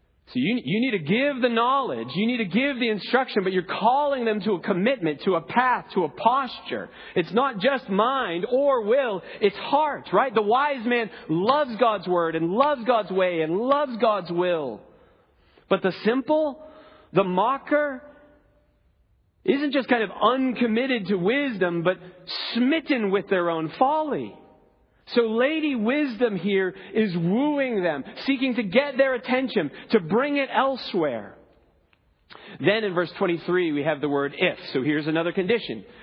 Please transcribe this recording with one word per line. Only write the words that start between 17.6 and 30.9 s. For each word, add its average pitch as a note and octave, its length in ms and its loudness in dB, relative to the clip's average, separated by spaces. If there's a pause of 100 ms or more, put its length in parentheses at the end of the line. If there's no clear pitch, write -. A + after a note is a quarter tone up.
isn't C#4 280 0
just C4 160 -2
kind A#3+ 140 2
of F#3 80 -4 (100)
uncommitted A#3+ 840 0
to G3+ 80 0
wisdom, F#3 720 0
but F#3 140 2 (560)
smitten B3 580 0
with G3 160 0
their F3 200 2
own D#3+ 300 -2
folly. C4 580 0 (800)
So A#3+ 60 6
Lady C4 560 2
Wisdom A#3+ 580 0
here F#3+ 400 0 (180)
is G#3+ 240 0
wooing B3 680 0
them, D3 180 0 (220)
seeking C4 320 0
to A#3 80 0
get B3+ 320 2
their C4+ 180 4
attention, A#3+ 560 0 (200)
to A3 100 6
bring B3 360 0
it C4+ 160 0
elsewhere. D#3+ 840 -2 (1200)